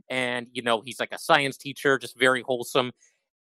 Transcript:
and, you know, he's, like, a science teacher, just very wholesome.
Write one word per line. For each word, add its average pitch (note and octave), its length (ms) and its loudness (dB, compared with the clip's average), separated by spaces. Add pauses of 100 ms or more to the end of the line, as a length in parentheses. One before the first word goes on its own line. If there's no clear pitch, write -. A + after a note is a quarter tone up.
and, B2 440 -4
you B2 100 -8
know, A#2 180 2
he's, C3 200 -10
like, A#2 120 -6
a F2+ 60 -10
science C#3+ 380 2
teacher, C#3 420 0
just A#2+ 180 -12
very B2+ 260 4
wholesome. B2 500 0 (500)